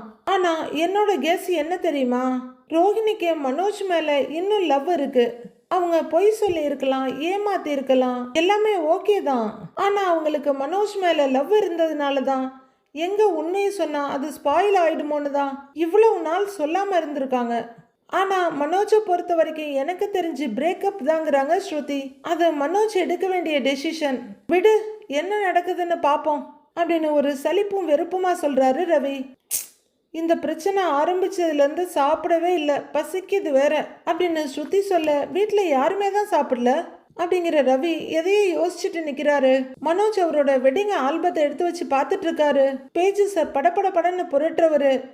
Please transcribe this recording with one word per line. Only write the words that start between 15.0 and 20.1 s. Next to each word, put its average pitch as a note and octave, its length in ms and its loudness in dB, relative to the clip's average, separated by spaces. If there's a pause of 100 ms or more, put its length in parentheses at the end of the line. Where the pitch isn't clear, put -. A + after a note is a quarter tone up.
தான் C#4 240 -2 (180)
இவ்வளவு F#4+ 480 4
நாள் E4 280 -2
சொல்லாம F4+ 440 -2
இருந்திருக்காங்க. C4+ 600 -2 (580)
ஆனா F#4+ 260 0 (140)
மனோஜை F4+ 460 0
பொறுத்த F4 360 0
வரைக்கும் D#4 380 -2
எனக்கு F4 400 -4